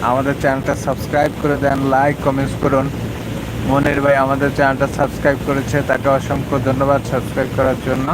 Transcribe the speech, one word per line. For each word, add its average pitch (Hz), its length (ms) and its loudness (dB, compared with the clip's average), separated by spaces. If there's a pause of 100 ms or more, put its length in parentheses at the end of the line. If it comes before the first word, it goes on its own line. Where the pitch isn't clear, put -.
আমাদের 135 320 2
চ্যানেলটা 135 320 0 (120)
সাবস্ক্রাইব 147 460 0 (120)
করে 143 200 2
দেন, 135 140 2 (160)
লাইক, 143 220 2 (100)
কমেন্টস 135 380 0
করুন। 135 220 2 (840)
মনির 143 340 2
ভাই 143 120 4 (100)
আমাদের 139 320 0
চ্যানেলটা 135 300 2 (100)
সাবস্ক্রাইব 139 400 0 (100)
করেছে, 139 300 0 (120)
তাকে 127 180 0 (100)
অসংখ্য 135 380 -2 (120)
ধন্যবাদ 135 340 2 (100)
সাবস্ক্রাইব 127 460 -2
করার 131 300 0
জন্য। 131 260 -2